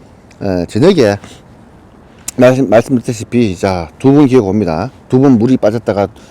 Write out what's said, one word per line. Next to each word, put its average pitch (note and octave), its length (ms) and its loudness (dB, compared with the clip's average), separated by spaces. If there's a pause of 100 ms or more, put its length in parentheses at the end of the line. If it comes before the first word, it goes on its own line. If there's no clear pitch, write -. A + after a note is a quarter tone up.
(400)
에, F2+ 260 -6
저녁에 B2+ 500 2 (1200)
말씀, B2+ 340 2
말씀드렸다시피 A2+ 800 -2
이제 F2+ 160 -6 (320)
두 C3+ 140 2
번 D3 140 4
기어가 A#2+ 240 2
옵니다. F#2+ 380 -2 (200)
두 B2+ 120 0
번 C#3 180 4
물이 B2 180 0
빠졌다가 G#2+ 500 -2 (240)